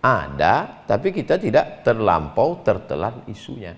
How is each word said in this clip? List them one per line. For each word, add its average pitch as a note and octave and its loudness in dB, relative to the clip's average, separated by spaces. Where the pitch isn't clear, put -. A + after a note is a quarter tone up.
ada, F#2 0
tapi C3+ 0
kita E3 0
tidak D#3 0
terlampau A2 2
tertelan G2 -4
isunya. G#2 -14